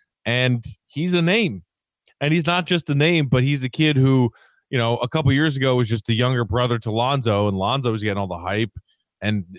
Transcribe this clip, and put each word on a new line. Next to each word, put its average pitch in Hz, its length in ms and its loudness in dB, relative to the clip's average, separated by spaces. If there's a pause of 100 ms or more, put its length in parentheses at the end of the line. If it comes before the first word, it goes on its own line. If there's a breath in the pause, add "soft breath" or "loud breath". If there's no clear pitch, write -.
(260 soft breath)
and 123 380 0 (240)
he's 180 260 -4
a 175 80 2
name. 170 400 0 (580 soft breath)
And 151 140 0
he's 165 140 0
not 175 180 0
just 175 240 -2
a 143 60 0
name, 156 320 2
but 127 160 2
he's 139 200 0
a 127 60 -4
kid 151 260 2
who, 131 360 4 (400 soft breath)
you 131 80 0
know, 117 180 0
a 123 100 -4
couple 143 260 0
years 147 220 2
ago 135 200 0
was 123 120 2
just 110 200 -4
the 117 80 0
younger 123 300 0
brother 117 340 -2
to 110 100 -6
Lonzo, 113 580 0
and 95 100 -2
Lonzo 120 340 -2
was 107 100 -4
getting 104 160 -2
all 101 100 -4
the 87 120 -8
hype. 101 320 -4 (480)
And, 101 260 -2 (140)